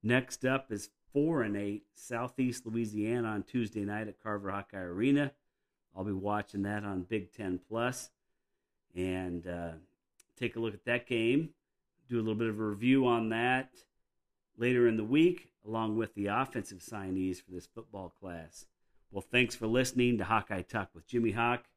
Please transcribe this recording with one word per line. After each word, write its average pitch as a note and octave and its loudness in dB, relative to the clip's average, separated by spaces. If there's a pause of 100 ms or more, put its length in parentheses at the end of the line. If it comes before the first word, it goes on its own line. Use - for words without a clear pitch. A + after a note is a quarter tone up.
Next B2 0
up C3 0
is G#2 -8 (240)
four D3 2
and G#2 -2
eight G2+ -4 (100)
Southeast B2 -4
Louisiana A2+ -2
on G#2+ -2
Tuesday A2 -2
night G#2+ -4
at G2 -14
Carver G2+ -4
Hawkeye G2 -6
Arena. B2+ 2 (640)
I'll F#2 -4
be G#2 -2
watching G2+ -2
that G#2 -2
on F#2+ -4
Big G2+ -4
Ten F2+ -4
Plus A#2+ -4 (840)
and, F2+ -4
uh, F2 -6 (640)
take A#2 -6
a A#2 -8
look A2+ -4
at G2+ -14
that A#2+ -2
game, B2 2 (580)
do A#2+ 0
a - 4
little A2 0
bit A2+ 0
of G#2+ -4
a A2 0
review A#2+ 4
on A#2 2
that B2 0 (880)
later B2 6
in A2 4
the G#2+ 0
week, D#3+ 4 (160)
along A2 -2
with A2+ 0
the G2+ -2
offensive G#2+ -2
signees F#2 -4
for - -20
this F2+ -10
football G2+ -14
class. E2+ -14 (440)
Well, G2 -6
thanks B2 2
for A2 -4
listening B2 4
to G2 -2
Hawkeye G#2 0
Talk G#2 -4
with E2 -20
Jimmy A#2 0
Hawk. A#2+ 0